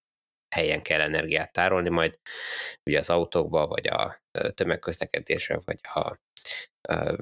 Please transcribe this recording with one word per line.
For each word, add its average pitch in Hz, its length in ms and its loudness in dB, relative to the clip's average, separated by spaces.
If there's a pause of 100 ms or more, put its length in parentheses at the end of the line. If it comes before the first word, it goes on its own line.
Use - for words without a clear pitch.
(560)
helyen 78 260 2
kell 78 200 2
energiát 78 520 0
tárolni, 90 360 4
majd 82 300 2 (680)
ugye 73 100 4
az - 100 0
autókba, 82 580 2
vagy - 200 -2
a, - 340 -2 (160)
ö, - 140 0
tömegközlekedésbe, - 1120 -2
vagy - 140 -6 (140)
a, - 240 -2 (720)
ö, - 320 0